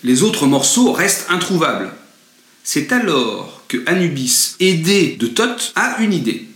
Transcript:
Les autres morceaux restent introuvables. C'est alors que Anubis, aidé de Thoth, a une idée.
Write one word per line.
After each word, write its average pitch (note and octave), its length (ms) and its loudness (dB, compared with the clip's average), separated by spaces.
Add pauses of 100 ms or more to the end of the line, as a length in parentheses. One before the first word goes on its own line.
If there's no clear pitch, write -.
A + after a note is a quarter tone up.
Les B2+ 180 4
autres G3 240 2
morceaux C#3 460 4
restent G3 360 -2
introuvables. D#3+ 600 -2 (720)
C'est - 300 -4
alors C3 720 -2
que B2 200 -4
Anubis, D#3+ 720 0
aidé F3+ 580 2
de A#2 80 0
Thoth, A#3+ 480 -2
a A#3 280 -2
une G#3 100 2
idée. B2 420 -2